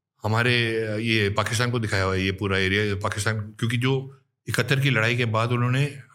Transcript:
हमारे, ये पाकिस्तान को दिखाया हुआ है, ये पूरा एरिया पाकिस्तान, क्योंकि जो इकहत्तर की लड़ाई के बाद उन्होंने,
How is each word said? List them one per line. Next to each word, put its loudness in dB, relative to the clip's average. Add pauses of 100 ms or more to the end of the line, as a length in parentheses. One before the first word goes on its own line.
(240)
हमारे, 2 (320)
ये 2
पाकिस्तान 0
को 0
दिखाया 0
हुआ 2
है, 0
ये 0
पूरा -2
एरिया 0
पाकिस्तान, -2
क्योंकि -4
जो -2 (280)
इकहत्तर 0
की 2
लड़ाई 2
के 0
बाद 0
उन्होंने, 0 (160)